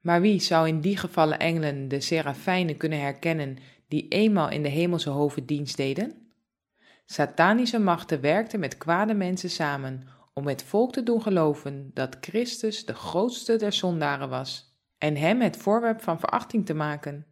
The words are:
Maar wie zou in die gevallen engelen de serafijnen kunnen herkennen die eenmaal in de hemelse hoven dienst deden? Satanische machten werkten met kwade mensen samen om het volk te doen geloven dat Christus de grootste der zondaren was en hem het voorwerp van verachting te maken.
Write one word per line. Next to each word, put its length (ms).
Maar 200
wie 200
zou 280
in 120
die 160
gevallen 420
engelen 500
de 120
serafijnen 760
kunnen 240
herkennen 560
die 200
eenmaal 420
in 120
de 60
hemelse 420
hoven 360
dienst 300
deden? 560
Satanische 760
machten 420
werkten 400
met 180
kwade 360
mensen 360
samen 580
om 140
het 160
volk 300
te 100
doen 200
geloven 720
dat 260
Christus 640
de 100
grootste 640
der 160
zondaren 560
was 460
en 180
hem 240
het 160
voorwerp 460
van 180
verachting 460
te 80
maken. 580